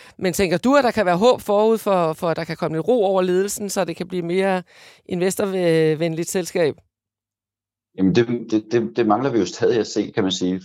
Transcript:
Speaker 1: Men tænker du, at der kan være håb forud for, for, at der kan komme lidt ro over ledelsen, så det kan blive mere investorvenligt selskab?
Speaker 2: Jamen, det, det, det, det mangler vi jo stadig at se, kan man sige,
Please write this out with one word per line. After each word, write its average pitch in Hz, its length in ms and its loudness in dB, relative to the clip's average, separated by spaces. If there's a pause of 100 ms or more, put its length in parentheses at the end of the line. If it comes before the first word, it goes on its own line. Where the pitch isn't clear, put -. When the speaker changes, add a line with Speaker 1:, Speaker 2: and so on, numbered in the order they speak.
(180)
Speaker 1:
Men 185 140 -2
tænker 180 260 0
du, 262 160 2
at 277 100 4
der 233 60 2
kan 208 160 0
være 175 100 2
håb 233 240 4
forud 214 380 2
for, 180 340 0
for, 170 160 -4
at 160 80 0
der 165 80 -6
kan 160 120 -8
komme 160 200 -4
lidt 160 120 -2
ro 233 160 2
over 190 180 2
ledelsen, 190 480 -2
så 190 140 -2
det 165 120 -8
kan 175 120 -10
blive 180 140 -6
mere 185 400 0 (440)
investorvenligt 170 1200 0
selskab? 170 440 -2 (1200)
Speaker 2:
Jamen, 95 160 4
det, 120 140 4 (220)
det, 107 220 0
det, 113 240 0
det 120 100 2
mangler 117 240 2
vi 120 80 0
jo 92 80 2
stadig 117 340 0
at 101 60 -2
se, - 280 -4
kan 113 80 0
man 92 100 -2
sige, 92 320 -2